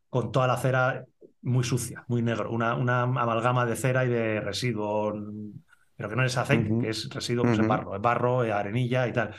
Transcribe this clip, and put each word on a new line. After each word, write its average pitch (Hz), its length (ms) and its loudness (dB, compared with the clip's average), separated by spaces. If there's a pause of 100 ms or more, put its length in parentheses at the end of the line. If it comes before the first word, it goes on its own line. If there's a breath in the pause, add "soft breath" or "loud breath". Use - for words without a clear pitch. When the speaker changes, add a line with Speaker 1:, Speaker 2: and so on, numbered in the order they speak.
Speaker 1:
con 110 220 -2
toda 127 160 2
la 123 100 2
cera 131 460 0 (380)
muy 123 220 0
sucia, - 440 -4
muy 120 140 0
negro, 110 300 -2
una, 117 240 0
una 123 260 2
amalgama 123 640 2
de 113 100 0
cera 131 300 2
y 123 40 0
de 113 320 0
residuo, 104 720 -2 (840 soft breath)
pero 107 140 -8
que 107 60 -6
no 123 100 2
es 127 120 0
aceite, 117 340 2
Speaker 2:
Ujú. 113 100 0
Speaker 1:
que 113 80 -2
es 110 200 -6
residuo, 120 340 -2
pues, 117 160 4
es - 0 -
Speaker 2:
Ujú. 110 80 4
Speaker 1:
barro, 98 280 0
es 101 60 -6
barro, 120 420 2
es 110 80 0
arenilla 120 560 0
y 110 60 -4
tal. 113 260 -2